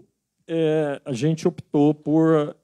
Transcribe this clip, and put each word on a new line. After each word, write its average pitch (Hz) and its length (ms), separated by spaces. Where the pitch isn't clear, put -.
é, 156 580
a 147 80
gente 156 360
optou 151 440
por, 156 720